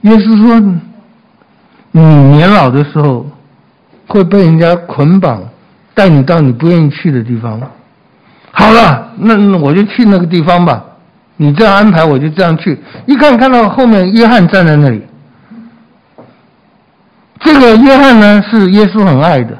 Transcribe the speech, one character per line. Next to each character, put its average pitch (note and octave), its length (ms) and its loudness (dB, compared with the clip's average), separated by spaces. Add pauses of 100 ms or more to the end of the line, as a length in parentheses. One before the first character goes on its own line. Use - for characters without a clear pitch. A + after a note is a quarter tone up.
耶 G#3 100 2
稣 A3 260 2
说： A3+ 220 2 (1300)
“你 D#3+ 120 2
年 D3 440 4
老 F#3 220 0
的 C#3 140 -2
时 D3 160 -6
候 C3+ 260 -4 (800)
会 G3+ 180 -2
被 F#3+ 220 0
人 D#3+ 140 2
家 E3+ 160 0
捆 E3+ 440 -2
绑， B2+ 220 -4 (540)
带 G3 120 0
你 D3+ 140 2
到 E3 180 -2
你 C#3 120 0
不 B2 160 -4
愿 E3+ 180 0
意 - 60 0
去 D#3+ 200 -6
的 B2 120 -4
地 A#2+ 120 -8
方。” A2+ 240 -10 (920)
好 G#3+ 200 0
了， G#3+ 460 -2
那， A3 180 0
那 G3+ 220 0
我 D3 160 -2
就 F#3+ 100 0
去 A3 220 -4
那 G3 120 2
个 F3 80 -2
地 E3+ 160 -2
方 F3 240 0
吧， B2 180 -4 (540)
你 D3 160 0
这 F3+ 100 0
样 G3+ 100 2
安 G#3 160 2
排 D#3+ 140 0
我 D3 160 -2
就 D3 100 -6
这 D#3 140 -4
样 E3 140 -2
去。 D#3 200 -6 (280)
一 C#4 100 0
看， C4 220 2
看 C4 120 0
到 A#3+ 200 0
后 A#3+ 180 -2
面 G3 240 0
约 A3+ 160 2
翰 A3 200 2
站 F#3+ 180 0
在 D#3 100 2
那 D3 140 2
里。 G#2+ 140 -6 (2250)
这 D#4 180 0
个 A#3+ 200 4
约 C4+ 180 4
翰 C4 240 4
呢， G#3 300 2
是 G3+ 220 0
耶 G#3 160 2
稣 G3 180 -2
很 C#3 160 0
爱 D#3 220 0
的。 A#2+ 160 -12